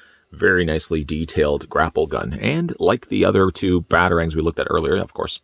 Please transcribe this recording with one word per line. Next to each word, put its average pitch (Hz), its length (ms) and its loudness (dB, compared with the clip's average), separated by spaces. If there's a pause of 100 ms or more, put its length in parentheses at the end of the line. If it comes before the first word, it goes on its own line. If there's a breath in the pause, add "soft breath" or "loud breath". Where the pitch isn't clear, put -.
(340 soft breath)
Very 90 320 2
nicely 78 400 -2
detailed 76 640 -2
grapple 78 360 0
gun. 71 280 -6
And 160 480 -4
like 104 260 0
the 98 160 0
other 95 260 4
two 90 340 0
batarangs 85 520 2
we 80 60 0
looked 80 180 -2
at - 100 -2
earlier, 80 280 0
of 95 160 -6
course, - 300 -8